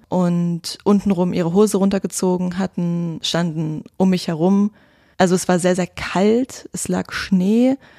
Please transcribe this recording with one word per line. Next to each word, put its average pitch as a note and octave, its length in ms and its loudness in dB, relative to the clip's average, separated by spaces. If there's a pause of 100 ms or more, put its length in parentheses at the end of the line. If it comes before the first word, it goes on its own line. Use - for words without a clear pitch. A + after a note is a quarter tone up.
und F3 760 -2
untenrum F#3+ 480 2
ihre E3+ 200 0
Hose G3+ 240 4
runtergezogen F#3 800 -2
hatten, E3+ 640 -4
standen D#3+ 640 -2 (120)
um F#3+ 140 4
mich F3+ 180 0
herum. G3 440 2 (440)
Also F3+ 180 4
es - 140 -2
war F3+ 100 2
sehr, F3+ 180 2
sehr F3+ 120 -2
kalt, - 840 -2
es - 160 -8
lag F3+ 240 -4
Schnee A3+ 640 2 (220)